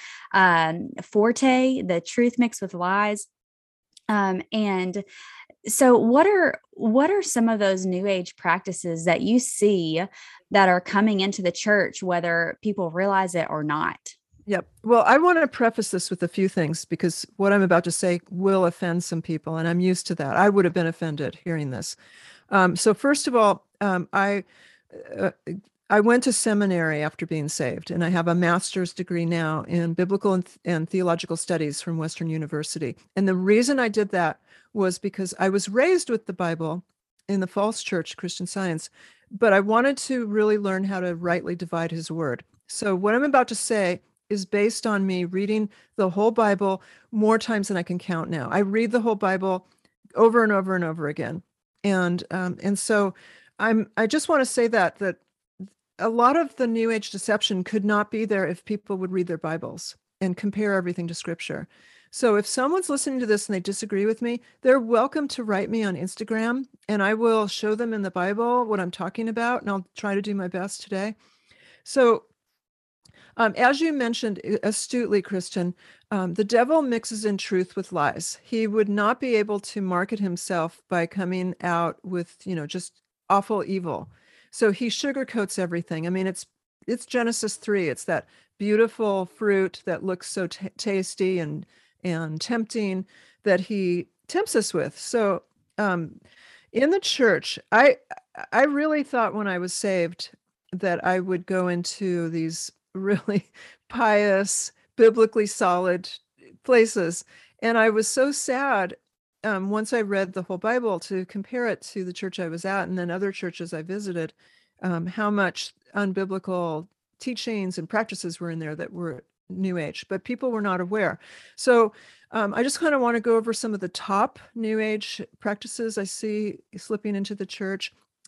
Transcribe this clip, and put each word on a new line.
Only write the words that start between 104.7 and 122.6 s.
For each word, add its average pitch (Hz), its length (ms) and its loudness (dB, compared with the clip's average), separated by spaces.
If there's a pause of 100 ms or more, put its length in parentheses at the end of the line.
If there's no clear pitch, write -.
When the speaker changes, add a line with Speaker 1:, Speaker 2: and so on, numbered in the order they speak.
Speaker 2:
biblically 220 500 6
solid 180 640 0 (520)
places. 220 600 4 (360)
And 233 180 2
I 220 120 6
was 214 180 2
so 277 240 2
sad, 254 640 -2 (480)
um, 196 260 -2
once 214 220 -4
I 233 100 0
read 196 300 -2
the 190 100 -6
whole 180 160 -8
Bible 220 420 -2
to 185 260 -6
compare 240 400 -6
it 208 140 -4 (120)
to 190 120 -8
the 180 80 -8
church 190 260 -10
I 175 100 -6
was 170 160 -8
at 190 240 -4
and 185 100 -4
then 175 120 -4
other 190 220 -4
churches 170 400 -10
I 160 100 -8
visited, 180 500 -8 (500)
um, 175 240 -2
how 208 240 -2
much 202 420 -2 (220)
unbiblical 185 920 -4 (320)
teachings 214 600 -6
and 165 100 -8
practices 214 520 -4
were 170 100 -6
in 165 80 -8
there 156 160 -8
that - 180 -10
were 170 320 -10 (240)
New 185 300 -4
Age, 151 300 -8
but 190 160 -6
people 247 260 -4
were 226 120 -2
not 185 180 -2
aware. 185 380 -2 (380)
So, 233 360 6 (380)
um, 208 240 -2
I 233 80 2